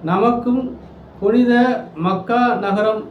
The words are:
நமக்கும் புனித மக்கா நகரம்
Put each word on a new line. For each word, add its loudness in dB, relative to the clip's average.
நமக்கும் 0
புனித 2
மக்கா -2
நகரம் -2